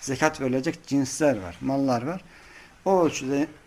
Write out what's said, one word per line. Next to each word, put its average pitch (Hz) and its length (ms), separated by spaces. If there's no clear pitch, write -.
zekat 156 400
verilecek 131 460
cinsler 139 560
var, 87 180
mallar 131 420
var. 170 220
O 185 200
ölçüde 139 420